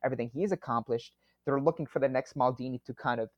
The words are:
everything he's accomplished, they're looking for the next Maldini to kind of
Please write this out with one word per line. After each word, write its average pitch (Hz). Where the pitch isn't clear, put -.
everything 120
he's 185
accomplished, 117
they're 139
looking 156
for -
the 135
next 131
Maldini 123
to 123
kind 120
of 113